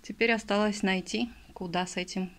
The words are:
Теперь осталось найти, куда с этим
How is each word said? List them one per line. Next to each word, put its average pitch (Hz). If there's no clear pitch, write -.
Теперь 226
осталось 208
найти, 196
куда 180
с -
этим 180